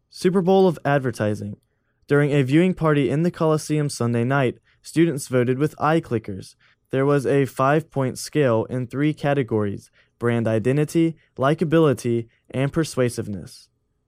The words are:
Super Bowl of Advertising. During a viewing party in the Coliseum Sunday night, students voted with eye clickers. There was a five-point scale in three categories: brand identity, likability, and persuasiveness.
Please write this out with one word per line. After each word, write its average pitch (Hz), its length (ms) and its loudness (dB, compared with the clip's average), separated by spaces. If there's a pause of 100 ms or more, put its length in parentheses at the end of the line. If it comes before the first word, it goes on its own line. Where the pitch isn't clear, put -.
(120)
Super 185 280 0
Bowl 190 280 4
of 160 180 0
Advertising. 107 720 -2 (500)
During 143 240 2
a 143 120 4
viewing 165 320 2
party 147 340 2
in 147 140 0
the 175 80 0
Coliseum 151 580 -2
Sunday 117 340 -2
night, 131 360 0 (240)
students 165 440 0
voted 127 300 0
with 151 240 -2
eye 156 180 2
clickers. 110 560 -8 (360)
There 135 160 0
was 143 180 2
a 139 200 2
five-point 139 720 -2
scale 123 460 0
in 127 200 -6
three 147 300 -2
categories: 113 760 -2 (300)
brand 117 280 0
identity, 147 680 0 (220)
likability, 135 880 0 (240)
and 135 200 -2
persuasiveness. 117 960 -4 (400)